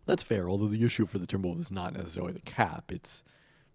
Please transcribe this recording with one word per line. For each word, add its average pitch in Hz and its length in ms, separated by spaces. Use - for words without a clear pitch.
That's 175 160
fair, 92 260
although 101 200
the 110 180
issue 117 220
for - 100
the 90 80
Timberwolves 90 360
is - 100
not 92 220
necessarily - 380
the - 100
cap, - 500
it's - 320